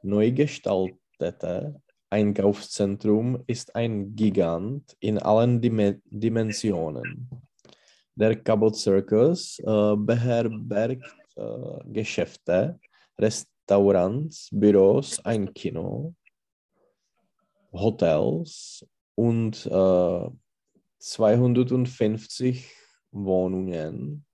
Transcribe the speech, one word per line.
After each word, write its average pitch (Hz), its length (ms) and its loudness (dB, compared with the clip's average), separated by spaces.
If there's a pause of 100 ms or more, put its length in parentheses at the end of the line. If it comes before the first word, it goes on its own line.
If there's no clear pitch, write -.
neu 104 300 2
gestaltete 95 1500 -4 (280)
Einkaufszentrum 104 1400 0
ist - 280 -8
ein 107 400 -4
Gigant 101 840 -2
in 107 200 0
allen 117 420 2
Dime-, 107 440 0
Dimensionen. 104 1200 -4 (840)
Der 110 260 2
Cabot 110 340 2
Circus, 107 840 2
äh, 107 380 2
beherbergt, 117 1040 -2 (320)
äh, - 440 -10 (120)
Geschäfte, 107 880 -2 (400)
Restaurants, 101 1300 0
Büros, 104 760 4
ein 104 280 -2
Kino, 98 640 -8 (1600)
Hotels 107 1120 -2 (300)
und, 113 500 0
äh, 90 640 2 (680)
zweihundertfünfzig 123 1700 0 (400)
Wohnungen 92 1200 -4